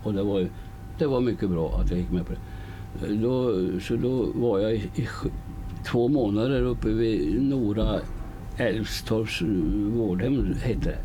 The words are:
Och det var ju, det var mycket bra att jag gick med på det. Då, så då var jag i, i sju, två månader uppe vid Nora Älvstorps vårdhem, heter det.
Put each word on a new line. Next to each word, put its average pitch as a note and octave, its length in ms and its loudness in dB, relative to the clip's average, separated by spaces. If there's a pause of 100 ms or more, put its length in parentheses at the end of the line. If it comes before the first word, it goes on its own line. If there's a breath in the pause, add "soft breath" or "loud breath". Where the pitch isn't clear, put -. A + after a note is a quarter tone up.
Och G#2+ 100 0
det G2 100 0
var G2+ 160 2
ju, F2+ 80 2 (500 loud breath)
det E3 100 2
var C3 140 2
mycket A2 280 0
bra E2 340 2
att - 60 2
jag F2 100 0
gick F2 120 -2
med F2 160 0
på F2+ 60 -6
det. - 800 -8
Då, B2 380 2 (260)
så A#2 160 -2
då B2 300 0 (100)
var A#2 240 2
jag A2 160 2
i, G#2+ 200 -2
i A2+ 100 -2
sju, - 240 -4 (560)
två A#2+ 220 2
månader B2 540 2
uppe B2 280 0
vid A2 540 2
Nora A2 560 2 (580)
Älvstorps A2 840 0 (540)
vårdhem, A#2 680 2
heter G2 280 0
det. - 140 -4